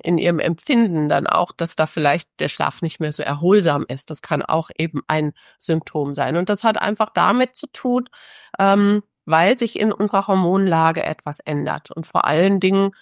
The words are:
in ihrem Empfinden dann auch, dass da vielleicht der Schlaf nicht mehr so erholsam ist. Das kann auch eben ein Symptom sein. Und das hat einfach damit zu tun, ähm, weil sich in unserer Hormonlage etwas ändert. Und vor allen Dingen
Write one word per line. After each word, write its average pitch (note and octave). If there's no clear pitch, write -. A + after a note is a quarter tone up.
in E3+
ihrem E3+
Empfinden F3
dann D3+
auch, E3+
dass -
da D#3
vielleicht D3+
der D3+
Schlaf -
nicht E3
mehr D3+
so -
erholsam D#3+
ist. -
Das D#3
kann D3
auch -
eben D#3+
ein D3+
Symptom D3+
sein. C#3
Und F3+
das G#3
hat A3+
einfach G#3+
damit A3
zu -
tun, B3
ähm, G3+
weil F3
sich A#3
in A3
unserer G3+
Hormonlage F3
etwas -
ändert. D3
Und -
vor -
allen F#3
Dingen G3